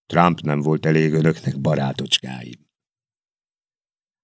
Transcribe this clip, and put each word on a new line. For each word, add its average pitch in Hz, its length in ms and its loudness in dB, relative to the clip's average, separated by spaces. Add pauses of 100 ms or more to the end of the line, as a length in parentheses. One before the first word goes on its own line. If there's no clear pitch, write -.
„Trump 85 340 2
nem 73 200 -2
volt 76 260 0
elég 80 260 4
önöknek, 76 480 0
barátocskáim.” 65 1080 -4 (1600)